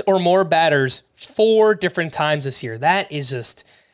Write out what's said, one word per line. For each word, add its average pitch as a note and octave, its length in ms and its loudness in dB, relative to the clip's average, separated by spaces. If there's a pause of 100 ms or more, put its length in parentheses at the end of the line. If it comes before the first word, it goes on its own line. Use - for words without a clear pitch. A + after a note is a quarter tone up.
or F#3+ 120 4
more F3+ 260 2
batters D#3 580 2 (140)
four A3 580 2
different E3+ 380 -4
times D3+ 320 -2
this C3 180 -6
year. A2+ 140 -8
That E3+ 340 0
is C#3+ 180 -6
just, - 360 -8 (280)